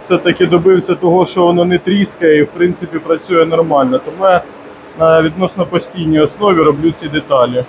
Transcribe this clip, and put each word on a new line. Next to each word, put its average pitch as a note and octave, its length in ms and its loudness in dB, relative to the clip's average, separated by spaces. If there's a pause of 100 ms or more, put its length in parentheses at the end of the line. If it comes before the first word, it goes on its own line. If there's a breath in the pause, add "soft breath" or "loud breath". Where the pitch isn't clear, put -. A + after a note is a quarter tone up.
все-таки F3 440 -2
добився F3+ 480 2
того, F3 320 0
що F#3 160 -2
воно F3 220 2
не F3+ 140 0
тріскає F3+ 600 0
і, D3 40 4
в C#3+ 60 0
принципі, E3+ 500 -4
працює D#3+ 480 0
нормально. D3 580 0
Тому E3+ 200 -8
я F3+ 180 4 (560)
на D#3+ 240 4
відносно F3+ 440 -4
постійній D#3+ 540 -2
основі F#3 420 0
роблю D3+ 280 2
ці D#3 180 -12
деталі. B2+ 600 -2